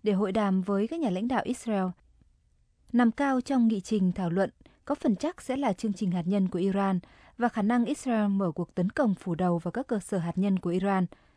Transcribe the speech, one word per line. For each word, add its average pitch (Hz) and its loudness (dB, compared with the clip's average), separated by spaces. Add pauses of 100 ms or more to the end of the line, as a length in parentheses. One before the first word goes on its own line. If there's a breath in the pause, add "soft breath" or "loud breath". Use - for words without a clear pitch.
để 208 2
hội 190 2
đàm 190 2
với 202 0
các 330 -6
nhà 277 0
lãnh 190 -2
đạo 247 0
Israel. 214 -2 (1080)
Nằm 240 4
cao 269 0
trong 254 2
nghị 214 2
trình 190 2
thảo 180 -2
luận 185 0 (360 soft breath)
có 285 -2
phần 233 0
chắc 311 -6
sẽ 254 -4
là 262 0
chương 214 -2
trình 185 -2
hạt 175 -2
nhân 190 2
của 180 -4
Iran 196 0 (380 loud breath)
và 233 0
khả 226 -4
năng 233 2
Israel 226 0
mở 196 2
cuộc - -6
tấn 185 0
công 226 2
phủ 175 -4
đầu 175 2
vào 170 -4
các 247 -6
cơ 214 -2
sở - -4
hạt 170 -2
nhân 190 2
của 175 -4
Iran, 185 0 (320 soft breath)